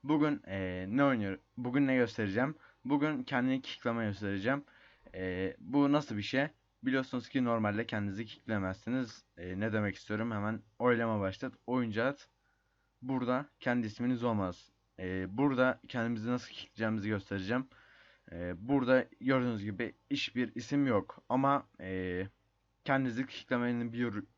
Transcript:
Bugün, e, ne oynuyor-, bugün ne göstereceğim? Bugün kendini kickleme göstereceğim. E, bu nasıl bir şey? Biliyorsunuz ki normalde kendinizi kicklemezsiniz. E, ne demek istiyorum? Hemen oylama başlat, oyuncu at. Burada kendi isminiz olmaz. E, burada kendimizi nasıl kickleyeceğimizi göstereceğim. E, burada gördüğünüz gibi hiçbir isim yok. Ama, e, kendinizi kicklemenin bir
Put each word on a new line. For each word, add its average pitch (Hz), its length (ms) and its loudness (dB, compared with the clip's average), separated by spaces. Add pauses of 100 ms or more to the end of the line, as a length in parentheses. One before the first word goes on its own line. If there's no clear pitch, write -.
Bugün, 147 420 2
e, 92 420 -4
ne 131 160 4
oynuyor-, 107 340 2 (180)
bugün 127 300 2
ne 131 100 4
göstereceğim? 117 580 2 (300)
Bugün 147 380 2
kendini 131 400 0
kickleme 117 420 -4
göstereceğim. 104 600 -2 (500)
E, 92 440 -2
bu 143 340 2
nasıl 143 240 0
bir 104 60 -2
şey? 135 260 0 (340)
Biliyorsunuz 131 460 -2
ki 127 160 0
normalde 113 420 2
kendinizi 104 400 -4
kicklemezsiniz. 107 1000 -4 (120)
E, 90 240 -6
ne 110 120 0
demek 104 240 0
istiyorum? 110 340 -4
Hemen 107 320 -2 (160)
oylama 117 420 2
başlat, 98 320 -2 (140)
oyuncu 117 380 0
at. 139 240 -4 (720)
Burada 127 440 0 (140)
kendi 123 260 2
isminiz 120 380 -2
olmaz. 101 480 0 (260)
E, 92 280 -2 (120)
burada 131 500 4
kendimizi 117 420 -2
nasıl 123 220 -4
kickleyeceğimizi 110 560 -2
göstereceğim. 104 580 -2 (680)
E, 87 220 -6 (140)
burada 131 380 4 (140)
gördüğünüz 123 440 2
gibi 107 300 -4 (160)
hiçbir 127 440 -2
isim 143 320 0
yok. 104 420 0
Ama, 135 400 2 (120)
e, 92 420 -4 (640)
kendinizi 131 420 0
kicklemenin 120 680 -2
bir 117 320 -2 (140)